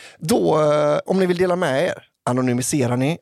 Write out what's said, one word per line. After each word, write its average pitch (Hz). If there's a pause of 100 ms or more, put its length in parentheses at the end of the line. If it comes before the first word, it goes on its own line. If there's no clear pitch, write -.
(180)
Då, 160 (120)
eh, 151
om 185
ni 185
vill 180
dela 180
med 147
er, - (200)
anonymisera 123
ni 139